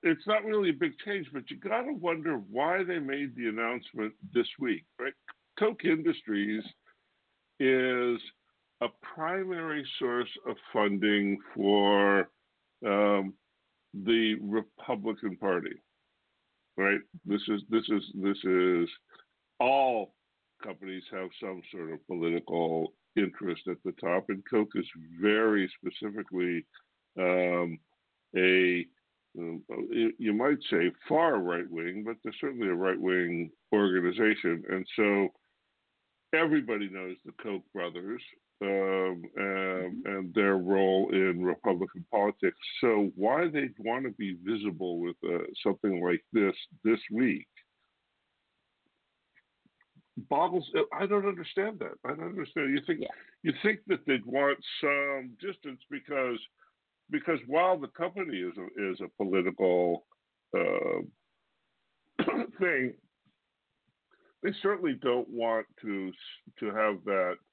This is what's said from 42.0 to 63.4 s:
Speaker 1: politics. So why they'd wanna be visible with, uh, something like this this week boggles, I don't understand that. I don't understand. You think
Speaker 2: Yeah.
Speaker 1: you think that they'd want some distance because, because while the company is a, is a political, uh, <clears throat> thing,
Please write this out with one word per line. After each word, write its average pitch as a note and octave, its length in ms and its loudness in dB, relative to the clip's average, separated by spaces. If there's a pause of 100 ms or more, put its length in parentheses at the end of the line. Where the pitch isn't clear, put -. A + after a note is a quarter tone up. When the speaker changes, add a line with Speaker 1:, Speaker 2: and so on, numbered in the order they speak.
Speaker 1:
politics. G2+ 440 0 (240)
So G#2 360 4
why C3 320 2
they'd C#3+ 300 -2
wanna A#2 320 -4
be G2 340 -6
visible F#2 560 -2
with, F2 240 -4
uh, F2 200 -2 (200)
something G2 360 0
like F2 320 2
this G2+ 220 4 (300)
this A2 160 4 (100)
week A#2 380 0 (2750)
boggles, E3+ 400 0 (240)
I G3 140 -2
don't G3+ 200 2
understand G3 540 -4
that. - 120 -8 (120)
I C3+ 100 -4
don't E3 140 -8
understand. D#3+ 420 -4
You C#3+ 160 2
think E3+ 140 -2
Speaker 2:
Yeah. - 80 -6 (340)
Speaker 1:
you D#3 100 0 (100)
think G#3+ 240 2
that F#3+ 200 -2
they'd B2+ 180 2
want C#3 340 0 (220)
some C#3 500 -2 (100)
distance D3+ 500 -12
because, C3+ 480 -2 (720)
because D3 360 0
while E3+ 320 4
the C3+ 100 -8
company F3 500 -6
is F2+ 180 -4
a, G2 340 -6
is F2+ 100 -6
a F2+ 80 -8 (140)
political, F2+ 840 2 (500)
uh, G1+ 440 0 (1160)
<clears throat> - 260 0 (160)
thing, C#3 340 0 (1500)